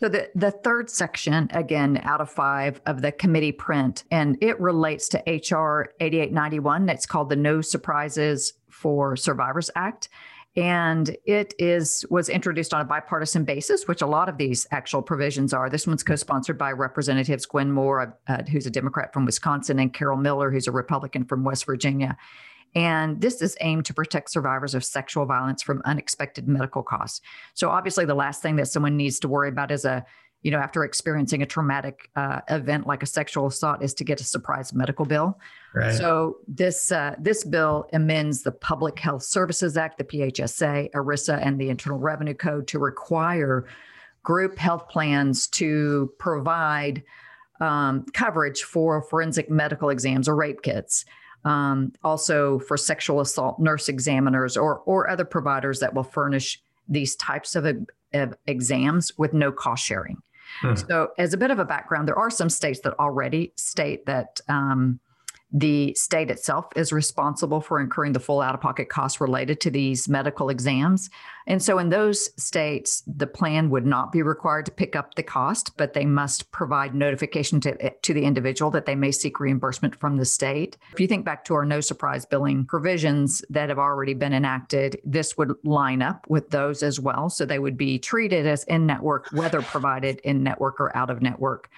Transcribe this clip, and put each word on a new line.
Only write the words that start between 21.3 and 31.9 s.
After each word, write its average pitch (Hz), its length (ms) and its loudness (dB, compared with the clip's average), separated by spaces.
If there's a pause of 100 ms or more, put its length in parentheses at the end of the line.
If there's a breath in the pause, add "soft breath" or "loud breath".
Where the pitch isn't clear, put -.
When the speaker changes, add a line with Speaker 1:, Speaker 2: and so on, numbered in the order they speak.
Speaker 1:
West 135 220 -2
Virginia. 135 500 0 (580 loud breath)
And 160 460 0
this 247 220 0
is 185 180 0
aimed 160 260 0
to - 80 -8
protect - 380 -4
survivors 135 420 -2
of 127 100 -2
sexual 139 400 -4
violence 131 380 0
from 139 220 -2
unexpected 139 640 -4
medical 135 340 0
costs. 110 380 -4 (340 loud breath)
So - 160 0
obviously 185 340 0
the 147 100 2
last 139 280 -2
thing 156 140 2
that 143 100 2
someone 147 300 2
needs 143 240 0
to 147 80 0
worry 143 220 2
about 139 200 -2
is 143 140 -2
a, 127 200 -2 (380 loud breath)
you 151 80 0
know, 147 80 2
after 143 260 -2
experiencing 143 580 0
a 143 40 -2
traumatic, 139 680 -2